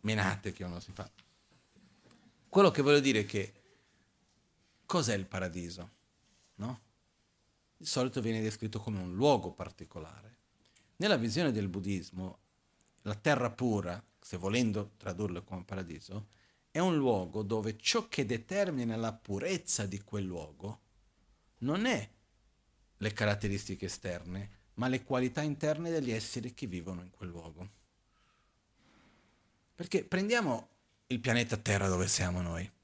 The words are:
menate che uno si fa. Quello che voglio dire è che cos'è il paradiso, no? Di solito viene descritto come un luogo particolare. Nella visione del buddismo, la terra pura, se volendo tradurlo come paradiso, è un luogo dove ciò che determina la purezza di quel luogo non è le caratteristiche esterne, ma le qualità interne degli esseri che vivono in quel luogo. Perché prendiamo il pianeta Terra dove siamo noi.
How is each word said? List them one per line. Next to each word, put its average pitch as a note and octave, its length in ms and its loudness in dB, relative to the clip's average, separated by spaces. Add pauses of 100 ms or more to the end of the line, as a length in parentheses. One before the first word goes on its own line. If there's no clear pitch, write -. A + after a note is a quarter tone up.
menate G2+ 500 0
che - 120 -10
uno F2 160 -6
si - 120 -16
fa. F#2 160 -12 (1400)
Quello F#3+ 220 8
che D3+ 100 2
voglio D3 180 8
dire C3 200 4
è G#2 60 0
che G#2 280 -2 (1300)
cos'è B2 260 2
il F#2+ 120 -2
paradiso, F2+ 640 -6 (680)
no? A#2 260 -6 (960)
Di E3 80 -12
solito C3 340 2
viene A2+ 220 0
descritto A2 380 -2
come G#2 200 -4
un F2+ 140 -6
luogo A2+ 380 4
particolare. D#2+ 840 -14 (580)
Nella F#3+ 220 4
visione A#2+ 340 2
del G#2 160 0
buddismo, F#2 720 -6 (640)
la G2+ 120 -2
terra A#2+ 360 2
pura, G#2 500 0 (180)
se - 180 -10
volendo G#2 600 0
tradurlo F2+ 460 -4
come F2+ 200 -10
paradiso, F#2+ 680 -10 (420)
è D3 80 -2
un F3+ 160 4
luogo G#2+ 480 2
dove A2 340 -2
ciò A3+ 300 0
che - 180 -2
determina B2 680 -2
la A2+ 180 -2
purezza A2 720 -2
di G2+ 160 -6
quel G2+ 220 -6
luogo F2 580 -8 (800)
non E3 260 0
è C3+ 240 0 (880)
le G#2 120 -2
caratteristiche G2+ 760 -2
esterne, F2+ 600 -8 (260)
ma B2 120 -2
le B2+ 160 0
qualità B2+ 380 0
interne D3+ 500 0
degli C#3+ 200 0
esseri A2+ 420 -2
che - 120 -8
vivono F2+ 360 -6
in F2+ 100 -16
quel - 160 -12
luogo. E2+ 420 -12 (2000)
Perché F3 300 -2
prendiamo F#3+ 640 0 (380)
il B2 120 -2
pianeta A#2 380 2
Terra G2+ 320 4
dove F2+ 180 4
siamo F2+ 340 2
noi. E2+ 300 -4 (120)